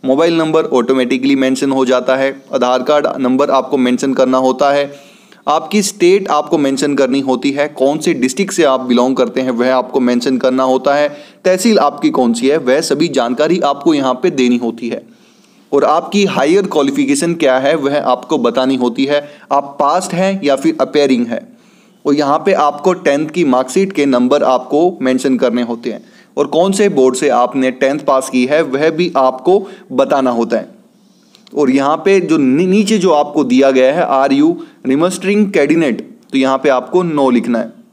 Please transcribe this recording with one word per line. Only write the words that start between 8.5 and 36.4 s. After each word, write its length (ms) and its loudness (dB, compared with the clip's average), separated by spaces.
से 120 2
आप 160 2
belong 360 0
करते 240 -2
हैं 100 -4
वह 240 0
आपको 260 -2
mention 380 0
करना 240 0
होता 320 0
है, 140 0
तहसील 340 2
आपकी 320 0
कौन 240 2
सी 140 -2
है 80 2
वह 240 0
सभी 280 -2
जानकारी 520 0
आपको 340 0
यहाँ 200 0
पे 160 -2
देनी 260 2
होती 320 -6
है। 180 -10
और 120 2
आपकी 400 0
higher 420 0
qualification 680 -2
क्या 240 2
है 160 0
वह 280 -2
आपको 360 -2
बतानी 380 0
होती 280 -2
है, 240 -2
आप 280 -2
past 320 0
हैं 320 -2
या 120 2
फिर 240 -2
appearing 460 0
है। 220 -10
और 80 2
यहाँ 240 0
पे 140 0
आपको 400 0
टेंथ 360 0
की 160 -2
marksheet 480 0
के 140 0
number 360 2
आपको 600 0
mention 340 0
करने 260 0
होते 300 -8
हैं 120 -14
और 100 -2
कौन 260 0
से 160 2
बोर्ड 280 2
से 120 -2
आपने 420 0
टेंथ 300 -2
पास 300 -2
की 160 0
है 160 2
वह 280 0
भी 260 -4
आपको 520 0
बताना 380 0
होता 260 -2
है। 220 -8
और 140 2
यहाँ 260 0
पे 240 2
जो 180 0
नी-, 300 2
नीचे 300 2
जो 140 2
आपको 320 0
दिया 260 4
गया 240 4
है, 340 0
"Are 120 2
you 140 4
remastering 600 0
candidate?" 560 0
तो 60 -2
यहाँ 200 0